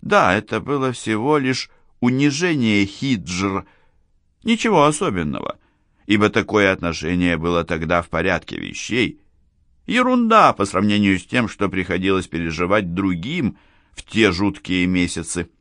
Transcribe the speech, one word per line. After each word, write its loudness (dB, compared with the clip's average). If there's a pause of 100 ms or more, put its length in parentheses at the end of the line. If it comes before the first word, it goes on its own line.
Да, 4
это -2
было -2
всего 0
лишь -2 (300)
унижение 2
хиджр, -4 (800)
ничего 2
особенного, -2 (480)
ибо 4
такое 2
отношение -2
было 0
тогда 0
в -8
порядке -2
вещей. -4 (640)
Ерунда 4
по 0
сравнению 2
с -10
тем, -2
что -2
приходилось -2
переживать -2
другим -2 (340)
в -20
те 2
жуткие -2
месяцы. -2 (120)